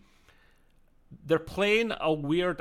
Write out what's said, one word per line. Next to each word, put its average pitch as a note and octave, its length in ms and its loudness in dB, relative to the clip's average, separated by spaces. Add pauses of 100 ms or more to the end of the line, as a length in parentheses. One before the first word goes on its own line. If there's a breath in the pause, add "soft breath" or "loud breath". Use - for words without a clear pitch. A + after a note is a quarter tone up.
(1200 soft breath)
They're D#3 140 2
playing G#3 600 0
a D#3 140 0
weird D#3+ 480 0